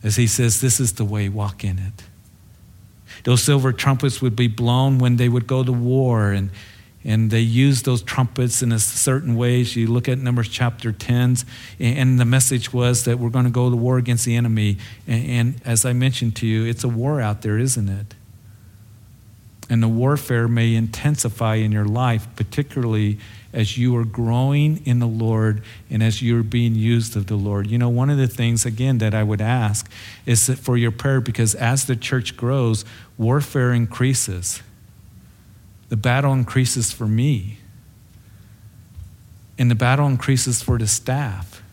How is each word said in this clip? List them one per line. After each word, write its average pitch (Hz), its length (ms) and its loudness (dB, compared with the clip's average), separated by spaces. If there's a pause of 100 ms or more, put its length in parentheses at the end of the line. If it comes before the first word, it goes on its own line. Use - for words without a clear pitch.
As 104 140 0
he 120 100 4
says, 113 340 0
"This 127 180 2
is 123 140 0
the 113 140 -4
way, 101 240 -4
walk 104 340 -6
in 95 140 -2
it." 95 260 -10 (1200)
Those 123 180 4
silver 131 300 2
trumpets 131 480 0
would 117 160 0
be 123 100 2
blown 123 520 2
when 123 180 4
they 123 140 4
would 120 160 0
go 131 180 0
to 127 80 0
war, 120 600 2
and, 98 180 -2 (520)
and 110 280 2
they 113 100 2
used 123 460 2
those 123 160 0
trumpets 123 600 -2
in 120 80 0
a 113 80 2
certain 131 580 0
ways. 123 400 0
You 113 100 0
look 120 200 0
at 127 120 0
Numbers 123 320 -2
chapter 117 420 -4
ten, 123 460 0 (420)
and 127 400 2
the 120 60 4
message 131 480 0
was 123 300 0
that 120 140 0
we're 117 120 -2
gonna 123 180 2
go 123 220 2
to 123 60 2
war 123 200 2
against 123 300 0
the 117 100 0
enemy. 110 400 2 (300)
And, 120 180 0
and 120 400 0
as 117 220 0
I 123 80 0
mentioned 123 420 0
to 110 100 -4
you, 110 200 0
it's 117 180 -4
a 127 40 0
war 127 340 -2
out 104 180 -2
there, 107 160 -2
isn't 120 320 0
it? 101 260 -8 (1600)
And 113 120 2
the 113 60 2
warfare 120 580 0
may 113 280 2
intensify 113 800 -2
in 107 180 0
your 104 140 0
life, 117 500 0
particularly 110 840 -2 (320)
as 110 280 -2
you 123 180 2
are 117 80 0
growing 127 800 0
in 120 140 2
the 120 80 2
Lord 110 560 0 (260)
and 107 140 0
as 110 180 0
you're 117 220 2
being 117 320 0
used 110 420 0
of 98 120 -2
the 107 80 -2
Lord. 101 320 -2
You 117 100 0
know, 120 100 2
one 123 220 2
of 143 80 2
the 131 80 2
things, 117 400 0
again, 123 320 0
that 107 160 2
I 110 80 0
would 104 180 0
ask 107 500 -2 (360)
is 117 220 2
that 127 100 -2
for 123 180 0
your 117 140 2
prayer, 135 300 0
because 113 340 0
as 131 320 0
the 127 100 -2
church - 400 -4
grows, 120 480 0 (320)
warfare 123 560 0
increases. 117 880 -2 (1300)
The 117 80 -4
battle 131 380 2
increases 123 580 0
for 113 140 -6
me. 110 500 0 (2000)
And 120 140 2
the 117 60 4
battle 131 320 2
increases 127 540 0
for 98 140 0
the 113 120 -2
staff. 117 760 -4 (100)